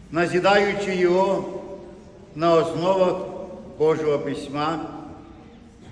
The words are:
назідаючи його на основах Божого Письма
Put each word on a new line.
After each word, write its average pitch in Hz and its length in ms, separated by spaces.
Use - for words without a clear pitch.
назідаючи 190 840
його 180 640
на 165 180
основах 170 600
Божого 151 420
Письма 147 680